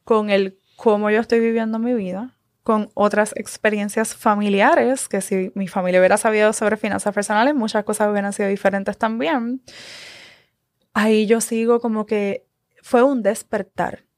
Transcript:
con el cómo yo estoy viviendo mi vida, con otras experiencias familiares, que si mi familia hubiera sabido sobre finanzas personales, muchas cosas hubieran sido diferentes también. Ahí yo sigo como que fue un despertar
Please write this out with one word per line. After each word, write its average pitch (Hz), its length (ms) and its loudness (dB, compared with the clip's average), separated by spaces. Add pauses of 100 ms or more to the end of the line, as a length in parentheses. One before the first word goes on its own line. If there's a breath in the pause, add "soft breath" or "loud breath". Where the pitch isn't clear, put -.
con 214 240 0
el 196 300 0 (180)
cómo 208 340 2
yo 214 100 2
estoy 233 200 2
viviendo 226 380 -2
mi 233 160 -2
vida, 202 420 -6 (260)
con 214 300 -2
otras 208 420 0
experiencias 214 800 -4
familiares, 220 920 2
que 196 140 -4
si 190 320 -2
mi 196 140 -6
familia 180 320 2
hubiera 185 180 6
sabido 214 340 2
sobre 214 240 0
finanzas 202 380 -4
personales, 214 400 0
muchas 214 300 -2
cosas 208 260 0
hubieran 202 240 -2
sido 202 160 -2
diferentes 196 480 -2
también. 240 640 -2 (1300 loud breath)
Ahí 214 340 2
yo 226 140 2
sigo 233 400 0
como 220 240 -4
que 208 420 -4 (360)
fue 240 200 2
un 269 200 2
despertar - 840 -6 (140)